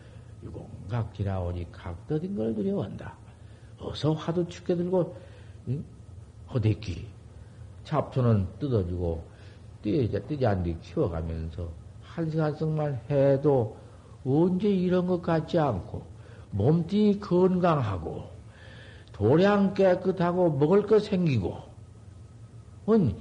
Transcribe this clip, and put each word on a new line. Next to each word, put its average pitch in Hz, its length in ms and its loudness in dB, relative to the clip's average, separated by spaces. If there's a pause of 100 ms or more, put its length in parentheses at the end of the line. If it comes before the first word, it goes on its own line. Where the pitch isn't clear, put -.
(440)
유공각 - 720 -8
지나오니 90 560 -4
각더딘 151 640 -8
걸 226 180 -2
두려워한다. 196 640 -6 (640)
어서 - 340 -2
화두 170 340 -2
춥게 - 280 -4
들고, 180 420 0 (520)
응? 143 140 -4 (680)
호대끼 - 540 -2 (800)
잡초는 120 600 2 (120)
뜯어주고, 90 640 -2 (580)
뛰자, 151 380 0
뛰지 143 260 -2
않게 87 360 0
키워가면서 82 880 -4 (340)
한 165 260 -6
시간씩만 151 800 -2
해도 139 680 4 (480)
언제 180 440 2
이런 180 380 2
것 180 140 0
같지 165 360 0
않고, 127 460 -2 (480)
몸뚱이 175 680 4
건강하고, 170 1080 2 (840)
도량 190 600 4
깨끗하고, 180 840 2
먹을 180 280 4
거 214 140 6
생기고, 160 580 0 (1300)
은 180 320 4